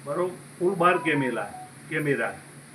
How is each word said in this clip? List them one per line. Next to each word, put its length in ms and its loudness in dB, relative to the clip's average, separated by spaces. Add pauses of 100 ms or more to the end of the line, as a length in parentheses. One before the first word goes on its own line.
બરોબર, 280 -2 (280)
કુલ 160 2
બાર 220 6
કેમેરા, 560 0 (360)
કેમેરા 460 0 (400)